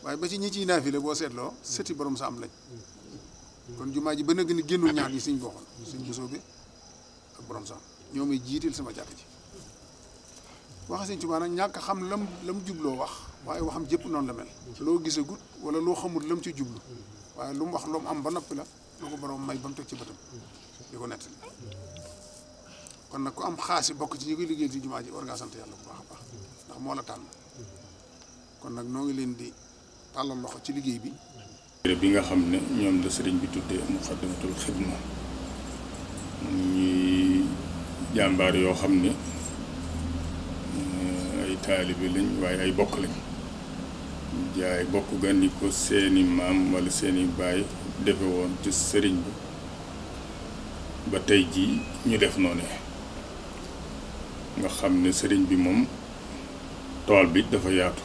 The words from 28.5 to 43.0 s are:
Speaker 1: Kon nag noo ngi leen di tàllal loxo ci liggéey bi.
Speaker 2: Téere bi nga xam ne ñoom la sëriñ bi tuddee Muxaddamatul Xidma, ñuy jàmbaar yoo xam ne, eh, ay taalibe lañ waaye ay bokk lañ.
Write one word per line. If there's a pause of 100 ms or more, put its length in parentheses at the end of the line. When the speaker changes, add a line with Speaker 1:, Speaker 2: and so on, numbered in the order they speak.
Speaker 1:
Kon
nag
noo
ngi
leen
di (600)
tàllal
loxo
ci
liggéey
bi. (680)
Speaker 2:
Téere
bi
nga
xam
ne
ñoom
la
sëriñ
bi
tuddee
Muxaddamatul
Xidma, (1600)
ñuy (680)
jàmbaar
yoo
xam
ne, (1600)
eh,
ay
taalibe
lañ
waaye
ay
bokk
lañ. (1500)